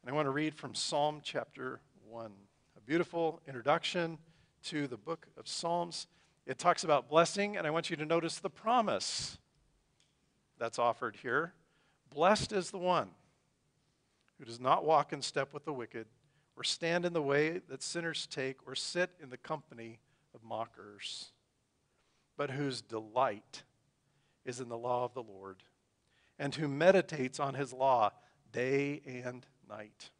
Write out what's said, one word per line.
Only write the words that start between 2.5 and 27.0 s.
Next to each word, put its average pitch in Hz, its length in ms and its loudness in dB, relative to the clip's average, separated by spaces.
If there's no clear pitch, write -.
a - 20 -20
beautiful 165 680 0
introduction 160 680 0
to 147 220 -4
the 120 100 -8
book 156 300 -10
of 113 100 -16
Psalms. 170 600 -4
It 131 100 -4
talks 175 280 4
about 139 260 4
blessing, 202 480 4
and 170 80 0
I 151 40 0
want 165 200 -2
you 170 60 -2
to 151 100 -4
notice 165 320 0
the 190 100 -6
promise 208 880 0
that's 117 200 -4
offered 117 380 0
here. 143 380 -2
Blessed 185 420 4
is 185 180 -2
the 196 80 -10
one 175 300 2
who 147 60 -18
does 117 160 -12
not 151 240 4
walk 151 280 4
in 143 100 -6
step - 320 -2
with 147 100 -12
the 160 80 -4
wicked, 117 340 -6
or 127 80 -12
stand 170 420 0
in 175 60 0
the 165 100 0
way 151 460 2
that 135 140 -12
sinners 170 440 -4
take, 131 300 -4
or 127 80 -10
sit 180 360 -2
in 135 80 -16
the 123 80 -14
company 117 600 -10
of 113 100 -20
mockers, 107 880 -10
but 143 140 -4
whose 131 320 -4
delight 110 800 -4
is 123 160 -8
in 123 80 -8
the 117 80 -8
law 123 280 0
of 120 100 -6
the 131 80 -8
Lord, 98 400 -14
and 143 160 -4
who 151 140 -2
meditates 151 720 4